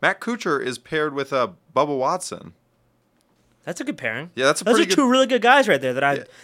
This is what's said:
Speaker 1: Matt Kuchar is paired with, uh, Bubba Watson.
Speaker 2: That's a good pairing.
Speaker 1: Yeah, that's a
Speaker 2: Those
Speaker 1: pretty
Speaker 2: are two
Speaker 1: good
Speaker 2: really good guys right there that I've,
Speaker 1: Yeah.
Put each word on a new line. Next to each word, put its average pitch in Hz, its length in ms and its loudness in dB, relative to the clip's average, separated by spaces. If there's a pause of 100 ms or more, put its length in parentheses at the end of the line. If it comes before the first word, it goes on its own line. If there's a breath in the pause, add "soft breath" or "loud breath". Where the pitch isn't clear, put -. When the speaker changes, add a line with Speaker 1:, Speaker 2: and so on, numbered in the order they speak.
Speaker 1:
Matt 185 220 -2
Kuchar 185 420 -4
is 123 140 -8
paired 151 340 -6
with, 139 220 -8
uh, 123 140 0 (280)
Bubba 147 180 0
Watson. 143 600 -6 (1120)
Speaker 2:
That's 180 180 -10
a - 20 -8
good 254 140 -8
pairing. 127 360 -8
Speaker 1:
Yeah, 127 120 0
that's 156 160 2
a - 20 -12
Speaker 2:
Those 240 120 4
Speaker 1:
pretty 339 140 2
Speaker 2:
are 339 60 2
two 294 60 4
Speaker 1:
good 247 80 4
Speaker 2:
really 262 160 4
good 247 160 0
guys 247 260 6
right 151 100 4
there 127 140 -2
that 131 100 -2
I've, 139 180 2
Speaker 1:
Yeah. - 40 -16 (200 loud breath)